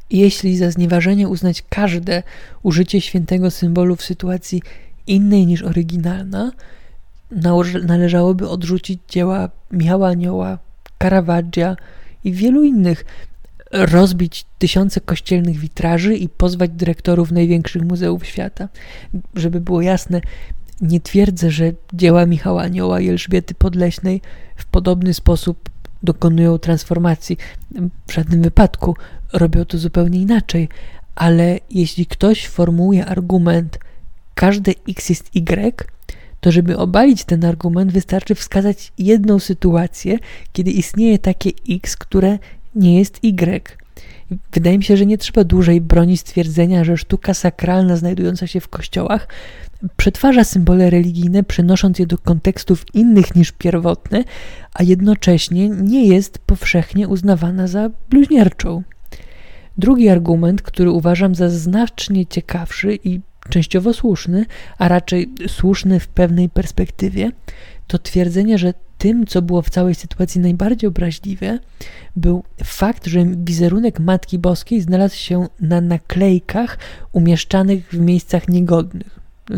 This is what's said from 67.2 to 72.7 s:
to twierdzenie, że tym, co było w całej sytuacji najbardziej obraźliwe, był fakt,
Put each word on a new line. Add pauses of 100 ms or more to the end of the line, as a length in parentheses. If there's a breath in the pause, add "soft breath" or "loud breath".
to
twierdzenie,
że (240)
tym,
co
było
w
całej
sytuacji
najbardziej
obraźliwe, (560 loud breath)
był (200)
fakt,